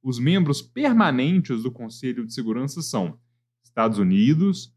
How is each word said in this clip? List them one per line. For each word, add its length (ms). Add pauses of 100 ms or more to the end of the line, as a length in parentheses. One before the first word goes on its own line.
os 160
membros 460
permanentes 960
do 100
Conselho 540
de 80
Segurança 480
são 380 (440)
Estados 360
Unidos 760